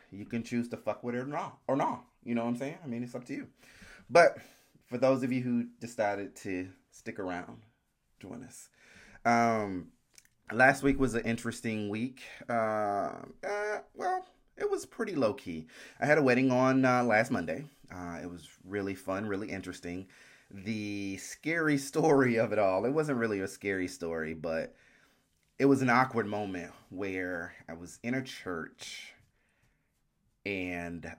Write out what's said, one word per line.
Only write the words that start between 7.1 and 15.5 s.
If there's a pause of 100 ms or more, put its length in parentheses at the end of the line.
around, (580)
join
us. (560)
Um, (640)
last
week
was
an
interesting
week. (260)
Uh, (320)
uh, (160)
well, (300)
it
was
pretty
low-key. (340)